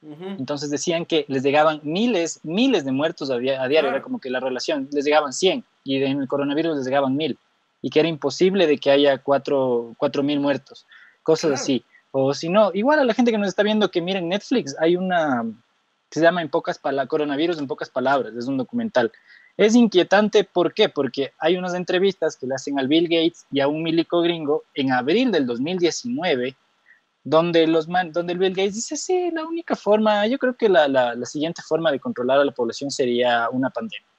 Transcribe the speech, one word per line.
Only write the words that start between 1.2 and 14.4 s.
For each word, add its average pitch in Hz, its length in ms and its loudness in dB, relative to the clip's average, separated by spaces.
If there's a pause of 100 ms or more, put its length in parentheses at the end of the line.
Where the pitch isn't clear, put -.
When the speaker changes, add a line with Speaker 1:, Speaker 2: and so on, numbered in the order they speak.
Speaker 2:
les 135 160 -2
llegaban 151 400 2
miles, 170 600 -2
miles 190 420 0
de 135 60 -2
muertos 143 380 -2
a 123 80 -2
dia-, 131 240 -2
a 131 60 -2
diario, 143 220 2
Speaker 1:
Claro. 131 80 -2
Speaker 2:
era - 60 -10
como 127 160 -8
que 127 120 -8
la 127 80 -2
relación, 135 520 -4
les 143 140 -2
llegaban 147 280 2
cien 180 300 0 (200)
y 135 160 -2
de, 135 80 0
en 139 140 -2
el 131 60 -6
coronavirus 143 500 -2
les 131 80 -4
llegaban 135 300 0
mil, 147 220 -4 (440)
y 135 100 -6
que 151 80 2
era 156 100 4
imposible 170 560 2
de 147 140 4
que 147 120 0
haya 139 280 4
cuatro, 131 800 0
cuatro 139 260 -2
mil 143 160 0
muertos, 135 480 -4 (340)
cosas 160 280 2
Speaker 1:
Claro. 135 120 0
Speaker 2:
así. 131 240 -2 (260)
O 135 220 0
si 165 160 -6
no, 196 240 4
igual 254 260 2
a 277 40 4
la 233 100 2
gente 240 180 2
que 220 60 0
nos 202 120 -2
está 190 120 0
viendo 214 300 2
que 170 100 -2
miren 180 280 -4
Netflix, 190 500 -2